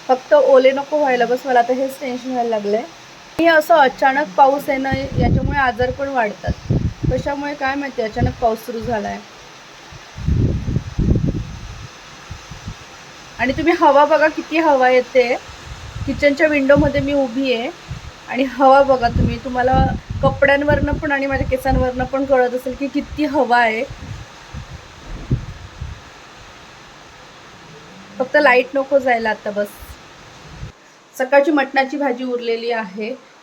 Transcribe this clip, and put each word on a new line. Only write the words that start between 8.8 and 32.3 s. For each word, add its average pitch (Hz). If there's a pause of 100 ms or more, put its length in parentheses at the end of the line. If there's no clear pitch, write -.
आणि 247
तुम्ही 320
हवा 294
बघा, 302
किती 311
हवा 277
येते. 254 (680)
किचनच्या 285
विंडोमध्ये 285
मी 277
उभी 262
आहे 240 (460)
आणि 247
हवा 269
बघा 254
तुम्ही, 233
तुम्हाला 254 (380)
कपड्यांवरनं 285
पण 302
आणि 269
माझ्या 269
केसांवरनं 254
पण 269
कळत 254
असेल 254
की 277
किती 285
हवा 254
आहे. 226 (4000)
फक्त 254
लाईट 254 (100)
नको 269
जायला 233
आता 214
बस. 202 (1500)
सकाळची 277
मटणाची 269
भाजी 262
उरलेली 233